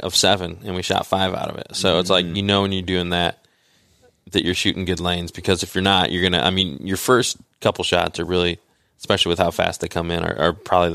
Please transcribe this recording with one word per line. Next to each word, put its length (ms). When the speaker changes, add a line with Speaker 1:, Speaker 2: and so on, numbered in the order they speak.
Speaker 1:
of 140
seven, 480
and 100
we 100
shot 220
five 280
out 160
of 80
it. 180
So 240
it's 100
like, 160
Speaker 2:
Mm-hmm. 120
Speaker 1:
you 60
know 180
when 100
you're 100
doing 280
that, 360
that 140
you're 100
shooting 300
good 160
lanes, 300
because 320
if 120
you're 60
not, 320
you're 100
gonna, 180
I 80
mean, 280
your 100
first 380
couple 240
shots 380
are 40
really, 340
especially 300
with 80
how 140
fast 280
they 80
come 220
in, 140
are, 160
are 140
probably 420